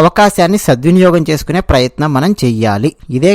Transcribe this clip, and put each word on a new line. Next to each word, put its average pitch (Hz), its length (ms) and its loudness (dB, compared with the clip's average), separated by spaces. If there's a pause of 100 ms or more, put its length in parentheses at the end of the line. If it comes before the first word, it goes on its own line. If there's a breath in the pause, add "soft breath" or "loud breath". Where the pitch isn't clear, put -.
అవకాశాన్ని 196 640 2
సద్వినియోగం 170 640 2
చేసుకునే 151 400 -4
ప్రయత్నం 147 460 -2
మనం 165 160 0 (100)
చెయ్యాలి. 113 480 -2 (280)
ఇదే 175 160 2